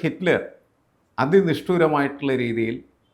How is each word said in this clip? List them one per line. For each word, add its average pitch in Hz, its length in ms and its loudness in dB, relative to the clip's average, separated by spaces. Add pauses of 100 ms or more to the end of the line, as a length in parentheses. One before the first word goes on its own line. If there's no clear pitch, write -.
ഹിറ്റ്ലർ 160 380 0 (800)
അതിനിഷ്ഠൂരമായിട്ടുള്ള 147 1160 2
രീതിയിൽ 117 480 -4 (300)